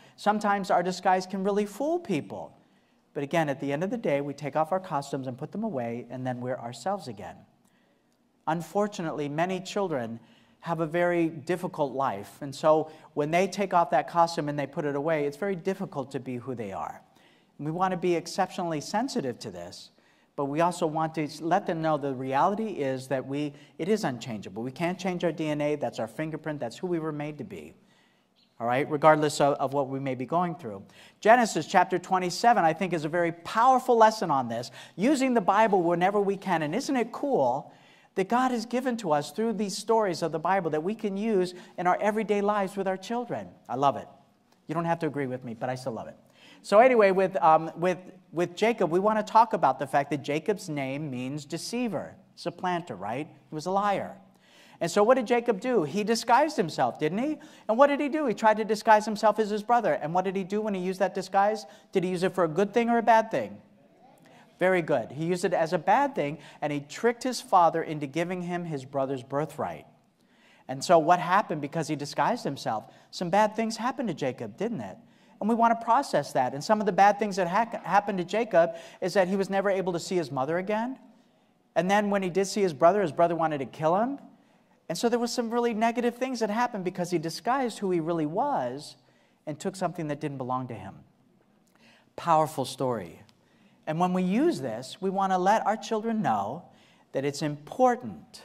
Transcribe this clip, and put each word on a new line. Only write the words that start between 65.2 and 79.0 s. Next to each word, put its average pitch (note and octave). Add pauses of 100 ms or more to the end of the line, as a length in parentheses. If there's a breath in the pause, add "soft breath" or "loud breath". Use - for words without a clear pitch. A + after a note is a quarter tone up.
used F3+
it F3+
as D#3+
a F3+
bad C4
thing, D3 (240 loud breath)
and D3
he D3
tricked A#3
his B3
father E3
into D3+
giving E3+
him F3
his C#3+
brother's C3+
birthright. A#2 (840 soft breath)
And C3+
so E3+
what E3+
happened F3+
because D3
he D#3
disguised D3
himself? B2+ (260 loud breath)
Some -
bad G#3
things A3+
happened B3
to D#3+
Jacob, B2
didn't G#3
it? F#2+ (440 soft breath)
And G3+
we A#3
want A3+
to A3+
process A3+
that. B2+
And C#3+
some G#3+
of G#3
the G3+
bad G3+
things G#3
that F#3
ha-, A3
happened G3
to F3
Jacob G#3+ (240 loud breath)